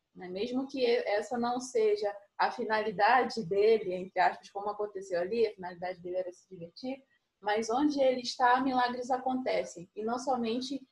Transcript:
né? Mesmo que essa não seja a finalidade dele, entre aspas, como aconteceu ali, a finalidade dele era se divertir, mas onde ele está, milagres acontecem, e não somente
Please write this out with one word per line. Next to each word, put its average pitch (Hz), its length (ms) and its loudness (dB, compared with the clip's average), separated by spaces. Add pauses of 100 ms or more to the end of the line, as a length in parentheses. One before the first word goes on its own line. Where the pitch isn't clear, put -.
(140)
né? 180 140 -14
Mesmo 240 380 -4
que 262 180 -2
essa 233 540 2
não 240 200 -2
seja 214 560 0 (240)
a 196 120 2
finalidade 220 960 2
dele, 196 500 4
entre 185 260 -4
aspas, 185 300 0
como 202 180 -6
aconteceu 196 520 -4
ali, 214 260 2
a 208 80 -6
finalidade 180 460 -10
dele 180 160 -8
era 180 160 -4
se - 160 -20
divertir, 190 540 -12 (380)
mas 214 300 -2
onde 277 300 2
ele 254 200 4
está, 247 400 4
milagres 247 500 0
acontecem, 247 840 -2
e 214 80 -8
não 240 140 -2
somente 254 640 -2 (100)